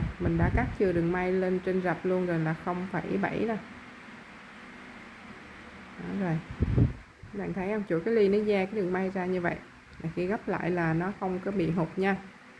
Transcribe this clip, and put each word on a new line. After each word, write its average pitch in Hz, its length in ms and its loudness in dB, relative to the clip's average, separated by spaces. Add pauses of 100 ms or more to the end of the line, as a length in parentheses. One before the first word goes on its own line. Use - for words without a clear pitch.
(200)
mình 170 180 2
đã 170 180 4
cắt 233 100 4 (140)
chừa 190 120 4
đường 170 200 4
may 180 200 2
lên 185 340 2
trên 185 160 2
rập 175 240 0
luôn 185 200 2
rồi 170 140 2
là 160 160 2 (100)
không 180 260 -2
phẩy 185 300 -2
bảy - 180 0
nè. 214 180 0 (2500)
Đó 185 260 -2
rồi. 160 120 0 (960)
Các 208 60 -6
bạn 170 140 -4
thấy 190 200 -2
không? 214 160 0
Chỗ 165 160 4
cái 226 80 2
ly 208 160 8
nó 202 80 6
ra 208 280 4
cái 190 80 -6
đường 185 200 0
may 185 160 0
ra 185 160 -2
như 185 160 2
vậy. 175 140 0 (480)
Là 160 120 -2
khi 175 100 0
gấp 214 220 -2
lại 175 240 0
là 170 220 2
nó 175 260 2
không 185 260 0
có 202 60 0
bị 170 200 2
hụt 165 260 2
nha. 196 180 2 (440)